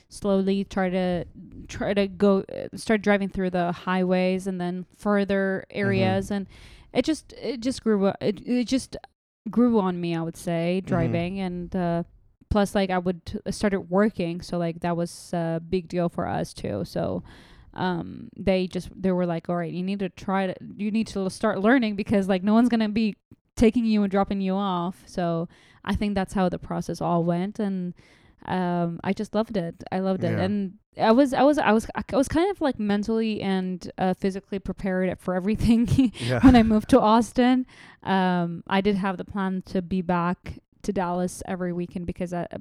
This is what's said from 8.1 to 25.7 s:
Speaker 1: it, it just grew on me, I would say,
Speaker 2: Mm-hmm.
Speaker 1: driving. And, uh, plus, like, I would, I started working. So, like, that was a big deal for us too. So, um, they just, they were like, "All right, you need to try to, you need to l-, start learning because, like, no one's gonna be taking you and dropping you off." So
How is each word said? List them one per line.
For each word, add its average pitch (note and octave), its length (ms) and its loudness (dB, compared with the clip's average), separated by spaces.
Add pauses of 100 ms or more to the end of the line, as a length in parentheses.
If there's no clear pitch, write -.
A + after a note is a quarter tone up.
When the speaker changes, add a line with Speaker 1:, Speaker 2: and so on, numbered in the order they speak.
Speaker 1:
it, G3+ 260 -2
it B3 200 0
just - 280 -4 (540)
grew A#3 300 4
on F#3 200 0
me, E3+ 160 -2
I E3 60 -2
would E3 160 -6
say, E3+ 440 -2
Speaker 2:
Mm-hmm. F3+ 60 -10
Speaker 1:
driving. F3 520 0
And, F3+ 360 -6
uh, E3+ 280 0 (480)
plus, G3+ 240 2
like, G3 160 0
I F#3 80 0
would, F3+ 480 -4
I - 20 -2
started G3 400 0
working. F3+ 520 0
So, - 180 -6
like, E3+ 220 -4
that F3 140 -2
was - 380 -6
a E3 340 -2
big E3+ 200 -4
deal F3 200 0
for - 200 -6
us D#3+ 260 -4
too. - 320 -6
So, - 380 -4 (500)
um, E3+ 640 -6
they F#3 300 0
just, F3+ 280 -8
they F#3+ 160 0
were F3+ 140 0
like, E3 240 -4
"All F3 80 -2
right, E3 160 -6
you F3 100 -6
need G3 160 -4
to G3 80 -4
try F#3+ 400 -4
to, F3+ 80 -6 (220)
you G#3 140 -4
need A3 160 0
to - 160 -6
l-, F#3+ 60 -2
start G3+ 300 -2
learning G#3+ 380 4
because, G3 320 0
like, F#3+ 120 2
no G#3 120 4
one's A#3 160 6
gonna A3 180 2
be G#3+ 300 0 (400)
taking A#3 260 4
you G#3+ 200 4
and G3 60 2
dropping G3 300 0
you F#3+ 160 0
off." F#3 500 -2
So E3+ 440 -2 (340)